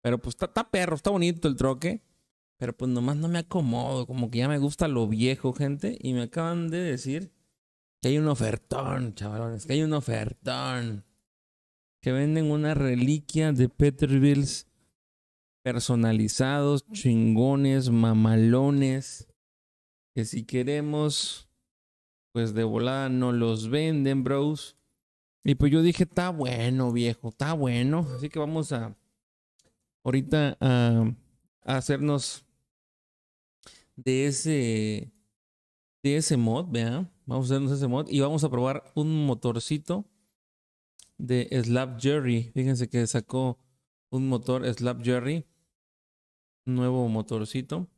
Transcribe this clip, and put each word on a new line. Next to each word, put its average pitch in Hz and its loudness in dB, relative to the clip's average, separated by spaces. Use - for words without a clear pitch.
Pero 123 0
pues 120 -8
está, 190 -6
está - -4
perro, 180 0
está 151 -2
bonito 170 0
el 135 0
troque. 151 -2
Pero 123 -6
pues 127 -6
nomás 123 0
no 156 -2
me 170 -2
acomodo, 127 -2
como 123 -4
que 117 -4
ya 123 0
me 147 0
gusta 143 0
lo 123 0
viejo, 127 0
gente. 143 -4
Y 131 -4
me 123 -2
acaban 165 -4
de 165 -4
decir 151 -4
que 120 0
hay 143 2
un 151 2
ofertón, 131 -2
chavalones, 110 -8
que 131 -2
hay 147 2
un 156 0
ofertón. 120 -4
Que 131 -2
venden 151 2
una 151 0
reliquia 143 2
de 127 4
Peterbilts 139 2
personalizados, 123 2
chingones, 127 2
mamalones. 117 4
Que 117 -2
si 113 -8
queremos, 147 -2
pues 113 -2
de 113 0
volada 120 -2
no 127 2
los 113 0
venden, 139 0
bros. 139 -2
Y 143 2
pues 143 4
yo 160 6
dije, 175 4
"Está 180 -2
bueno, 127 0
viejo, 117 0
está 143 -4
bueno". 139 0
Así 139 -8
que 160 -8
vamos 156 -4
a, 113 -6
ahorita 139 2
a, 117 4
a 135 -2
hacernos 139 -2
de 131 0
ese, 117 0
de 139 2
ese 156 0
mod, 120 0
¿vea? 120 -2
Vamos 127 -2
a 135 2
hacernos 139 0
ese 139 -2
mod 131 -2
y 143 0
vamos 143 2
a 156 0
probar 127 -2
un 156 0
motorcito 139 -2
de 123 -2
Slap 120 -2
Jerry. 123 0
Fíjense 127 0
que 120 0
sacó 127 -4
un 131 -2
motor 127 -2
Slap 123 -4
Jerry. 127 -2
Un 127 -2
nuevo 123 0
motorcito. 113 -4